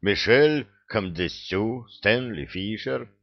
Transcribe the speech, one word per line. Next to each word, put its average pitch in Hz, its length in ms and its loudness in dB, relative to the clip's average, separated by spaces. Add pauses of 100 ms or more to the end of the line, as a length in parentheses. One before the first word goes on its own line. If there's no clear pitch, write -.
Мишель 127 640 4 (200)
Камдесю, 98 1000 -4
Стэнли 110 560 0
Фишер. 110 640 -6 (140)